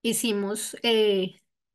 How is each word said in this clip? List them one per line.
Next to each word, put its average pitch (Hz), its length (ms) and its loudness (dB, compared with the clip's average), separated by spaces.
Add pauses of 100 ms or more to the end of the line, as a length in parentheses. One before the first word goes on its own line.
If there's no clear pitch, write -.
Hicimos, 220 800 -2
eh, 208 580 2 (340)